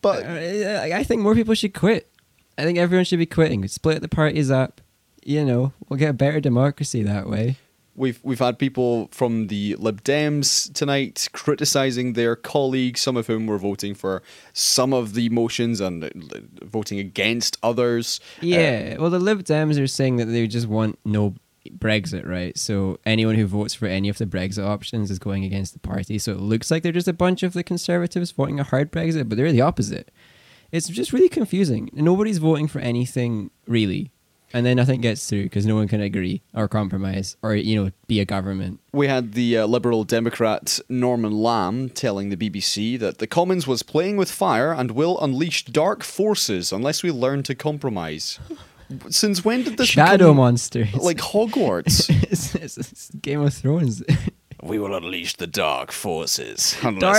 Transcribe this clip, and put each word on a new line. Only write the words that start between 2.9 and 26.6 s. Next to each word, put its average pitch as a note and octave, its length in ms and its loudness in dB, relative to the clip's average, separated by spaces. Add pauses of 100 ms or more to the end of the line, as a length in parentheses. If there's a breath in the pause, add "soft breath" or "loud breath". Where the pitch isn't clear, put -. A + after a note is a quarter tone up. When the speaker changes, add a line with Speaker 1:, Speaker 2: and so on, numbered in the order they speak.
Speaker 2:
should F3+ 120 2
be E3 80 4
quitting. D#3 400 2
Split D#3+ 360 -2
the D#3+ 60 -8
parties D3+ 420 2
up. C3 320 0 (420)
You D3 220 0
know, C3 260 2 (160)
we'll C#3 100 -6
get D3+ 120 2
a - 20 0
better C#3+ 280 2
democracy C3+ 640 0
that G2+ 280 -2
way. A2+ 260 0 (400)
Speaker 1:
We've, B2+ 260 -2
we've B2+ 160 -4
had B2 220 0
people B2 500 0
from A2+ 380 0
the G2+ 260 -2
Lib G#2+ 300 -4
Dems D3 680 0
tonight C#3 600 -2
criticising C3+ 800 0
their A#2 240 2
colleagues, C3 640 0
some B2+ 160 0
of A#2 100 -2
whom A2 220 -2
were G#2+ 100 0
voting G2+ 380 -4
for F#2+ 260 -4 (300 loud breath)
some C3 420 2
of A2+ 200 -2
the A#2 160 0
motions A#2 500 0
and, F2+ 240 -4
uh, D2 60 -8 (540)
voting G#2 360 -6
against G#2 600 -2
others. A#2 600 0 (200 loud breath)
Uh, E3 60 -4
Speaker 2:
Yeah, E3 520 2
well, E3+ 120 2
the F3+ 80 2
Lib G3 240 0
Dems D3+ 400 2
are C3+ 60 0
saying C3 300 0
that A#2 80 0
they A#2 200 0
just A#2 220 -2
want G#2+ 360 0
no G#2 300 0 (420)
Brexit, G2+ 480 -2
right? F2+ 320 -6
So G2 480 -2
anyone A2 300 2
who A2 140 4
votes G2+ 260 -2
for A2 120 -6
any F#2+ 220 0
of G2+ 100 -4
the A2 80 -2
Brexit F#2+ 380 -4
options G#2 460 -4
is F#2+ 80 -4
going G2 240 -4
against F#2+ 300 -4
the - 80 -20
party. G2 400 -6
So - 100 -4
it F#2+ 100 -6
looks A2 300 -2